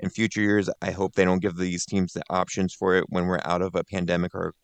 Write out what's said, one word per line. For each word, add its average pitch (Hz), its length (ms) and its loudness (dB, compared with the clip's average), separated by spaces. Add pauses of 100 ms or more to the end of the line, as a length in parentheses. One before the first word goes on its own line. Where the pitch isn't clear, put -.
In 95 80 -4
future 107 320 -2
years, 104 300 2 (100)
I 98 100 -4
hope 92 240 -2
they 95 100 6
don't 92 180 4
give 92 140 0
these 90 280 -2
teams 95 300 0
the 85 160 -6
options 92 420 -2
for 92 240 2
it 87 140 4
when 90 160 0
we're 90 180 0
out 87 160 0
of 92 140 -2
a 85 100 0
pandemic 87 500 -2
or 87 300 -6